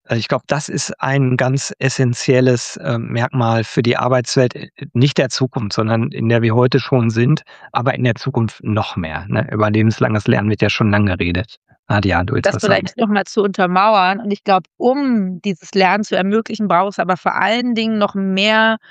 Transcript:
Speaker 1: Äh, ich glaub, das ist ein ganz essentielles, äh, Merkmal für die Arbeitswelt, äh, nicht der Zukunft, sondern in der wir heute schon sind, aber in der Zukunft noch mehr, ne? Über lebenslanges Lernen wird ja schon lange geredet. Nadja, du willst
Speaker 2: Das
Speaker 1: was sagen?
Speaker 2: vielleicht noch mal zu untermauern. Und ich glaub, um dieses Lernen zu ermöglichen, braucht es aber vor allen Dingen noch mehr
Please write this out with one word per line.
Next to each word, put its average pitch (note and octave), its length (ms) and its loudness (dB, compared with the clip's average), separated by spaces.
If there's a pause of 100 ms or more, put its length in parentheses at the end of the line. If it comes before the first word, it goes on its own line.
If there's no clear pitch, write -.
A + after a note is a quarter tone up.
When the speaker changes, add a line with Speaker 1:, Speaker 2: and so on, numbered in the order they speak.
Speaker 1:
Äh, A#2+ 120 -2
ich G#2+ 120 -4
glaub, C3+ 180 -4
das C#3+ 200 -4
ist - 320 -8
ein C3+ 380 0
ganz C3 400 0
essentielles, B2+ 1000 2
äh, B2 200 -4
Merkmal A#2 640 0
für B2 200 -2
die A#2+ 140 0
Arbeitswelt, B2 580 0
äh, - 140 -14 (240)
nicht C#3 260 2
der C3+ 100 2
Zukunft, B2 440 -4
sondern A2+ 380 0
in - 160 -2
der A#2 140 4
wir A2+ 140 2
heute B2+ 240 4
schon A#2+ 320 2
sind, B2 320 2 (280)
aber A#2+ 220 0
in - 100 -4
der A#2 120 2
Zukunft A#2 480 -4
noch G#2 320 -2
mehr, D#2+ 320 -6
ne? A2 240 -2
Über G#2+ 180 0
lebenslanges A2 560 2
Lernen G#2+ 240 2
wird G#2+ 140 -2
ja G#2 80 2
schon A2 180 0
lange G2+ 280 2
geredet. F2+ 400 -4 (340)
Nadja, G2 320 2
du - 120 -2
willst - 100 0
Speaker 2:
Das G3+ 120 0
Speaker 1:
was - 40 -8
sagen? G3+ 140 2
Speaker 2:
vielleicht F#3+ 220 -4
noch A3+ 100 0
mal G3+ 160 0
zu - 180 -2
untermauern. F#3+ 800 2
Und G3+ 100 -6
ich G3+ 140 -4
glaub, F#3+ 220 2 (120)
um A#3 640 0
dieses - 320 -6
Lernen F#3+ 300 2
zu - 120 -6
ermöglichen, G#3 520 -2
braucht F#3 240 2
es - 80 -6
aber F3+ 180 -2
vor - 160 -4
allen A#3+ 400 -2
Dingen A3 240 -2
noch G#3 160 0
mehr G#3+ 640 0 (140)